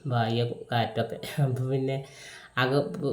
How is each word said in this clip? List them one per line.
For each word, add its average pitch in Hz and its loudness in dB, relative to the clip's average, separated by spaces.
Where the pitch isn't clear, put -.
വായു 117 2
കാറ്റൊക്കെ. - 0
അപ്പൊ 127 2
പിന്നെ 135 0
ആകെ 131 4
പ്-, - -6